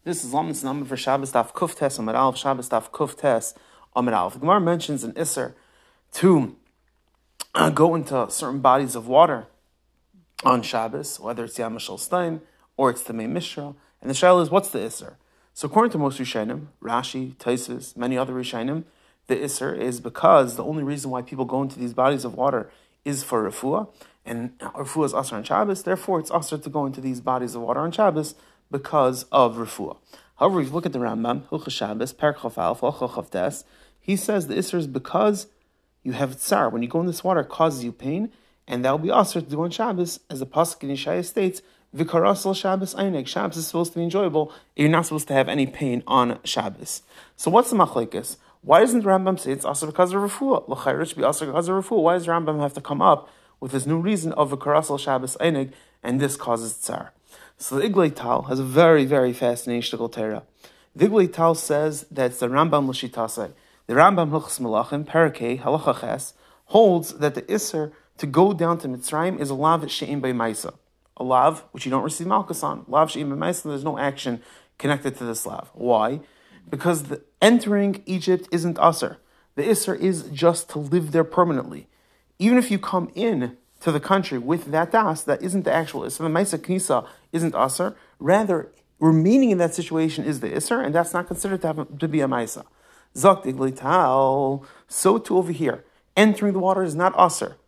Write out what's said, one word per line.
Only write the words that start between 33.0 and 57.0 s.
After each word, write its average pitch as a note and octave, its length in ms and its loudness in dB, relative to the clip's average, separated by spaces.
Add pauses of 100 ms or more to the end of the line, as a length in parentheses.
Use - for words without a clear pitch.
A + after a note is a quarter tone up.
Chaf - 160 -8
Tes, - 340 -4 (360)
he G3 160 -2
says G3 320 -2
the C#3+ 80 -4
Isser - 200 -2
is D#3+ 120 -2
because F#3+ 600 0 (560)
you B2+ 100 -4
have C3 260 -4
tsar. D#3 300 2
When A#2 120 -4
you A#2+ 60 -2
go E3 120 -2
in E3+ 60 0
this E3+ 180 -4
water, F3 180 2
it - 80 -6
causes D3+ 340 0
you A#2+ 80 -6
pain, D#3+ 400 -6 (360)
and B2 160 -4
that C3 80 2
will C#3+ 60 0
be D#3 120 -4
Asr G3+ 240 4
to E3+ 80 -2
do D3 200 -6
on F3 80 -2
Shabbos, F3 600 -4
as C#3 100 -10
the C3 80 -6
Pasuk E3+ 360 0
in C#3 60 -8
Yeshaya D3 340 -4
states, F#3 380 -2 (340)
V'karasel F#3 600 2
Shabbos F#3+ 400 -2
Einig. F3 320 -2
Shabbos F3+ 300 -4
is D#3+ 100 -6
supposed E3+ 260 -2
to E3+ 60 -6
be E3+ 40 -2
enjoyable. E3 480 0 (240)
You're D3 140 4
not E3 160 4
supposed D#3 220 -6
to C#3 60 -4
have C3+ 160 4
any C3+ 180 0
pain B2+ 400 -4
on B2 360 2
Shabbos. - 600 -6 (320)
So - 160 -2
what's A#3+ 180 6
the B3 60 0
machlekes? B2 600 0 (240)
Why D#3+ 180 8
doesn't A#3+ 220 4
the G3+ 80 0
Rambam F#3+ 280 2
say - 140 -6
it's C#3 140 -4
Asr D3 220 -2
because F3+ 260 0
of G3 80 0
Refuah? B3 480 -2
L'chayr, C3+ 320 -2
it D#3+ 80 -4
should - 80 -12
be C3+ 60 -2
Asr D3+ 240 0
because D#3+ 200 -2
of F#3+ 160 -2
Refuah. G#3+ 180 0
Why E3 120 4
does F3+ 120 -2
the E3+ 60 0
Rambam D#3+ 300 0
have C#3+ 140 -2
to - 60 -10
come - 200 -4
up D3+ 280 6 (300)
with C3 140 -10
this C3+ 120 -4
new D3+ 120 0
reason E3 360 -2
of C#3 180 0
V'karasel C#3+ 480 0
Shabbos C3 380 -2
Einig, C#3 360 0 (280)
and B2+ 200 -2
this C#3 160 -2
causes A2+ 360 -4
tsar? - 380 -10 (500)